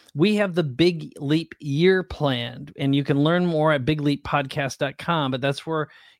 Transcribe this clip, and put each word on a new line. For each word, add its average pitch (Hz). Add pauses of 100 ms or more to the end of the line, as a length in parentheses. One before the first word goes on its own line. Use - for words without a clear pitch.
(140)
we 185
have 202
the 170
Big 156
Leap 156
year 170
planned, 131
and 139
you 143
can 143
learn 175
more 156
at 135
big 151
leap 143
podcast 139
dot 139
com, 156
but 131
that's 139
where 156 (320)